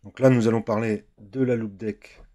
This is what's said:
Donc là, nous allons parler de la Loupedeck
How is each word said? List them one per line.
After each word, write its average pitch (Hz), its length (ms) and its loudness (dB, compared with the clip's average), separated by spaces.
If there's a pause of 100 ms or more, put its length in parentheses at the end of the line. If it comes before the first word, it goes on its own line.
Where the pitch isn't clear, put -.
Donc 104 160 -20
là, 131 100 6
nous 120 180 4
allons 113 140 0
parler 107 460 -4 (100)
de 107 240 -8
la 123 140 0
Loupedeck 104 640 -10 (140)